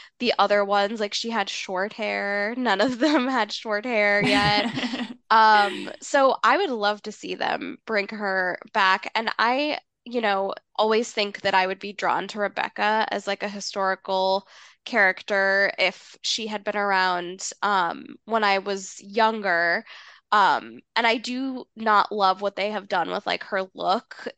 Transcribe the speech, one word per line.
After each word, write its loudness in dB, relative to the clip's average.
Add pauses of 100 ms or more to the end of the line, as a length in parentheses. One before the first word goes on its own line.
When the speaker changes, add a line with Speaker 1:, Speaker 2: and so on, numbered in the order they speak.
(200)
Speaker 1:
the 2
other 4
ones. 0
Like, -4
she -6
had -2
short -6
hair. -4
None 2
of 0
them 2
<laughs> -
had 0
short -4
hair 2
yet. 2
Speaker 2:
<laughs> -6 (120)
Speaker 1:
Um, 4 (100)
so 2
I 6
would 0
love -2
to -10
see -10
them -4
bring -2
her -4 (140)
back. 2
And -4
I, 0 (260)
you -4
know, 0 (220)
always 2
think -4
that 0
I 4
would -4
be -10
drawn -2
to -10
Rebecca 0
as, -6
like, -4
a -4
historical -2 (380)
character 2
if -4
she -4
had -8
been -4
around, -2 (120)
um, -2 (100)
when 0
I 4
was -8
younger. 0 (460)
Um, 2 (160)
and 2
I 4
do -8 (100)
not 2
love 2
what -4
they -4
have -8
done -2
with, -4
like, -2
her -4
look -4 (100)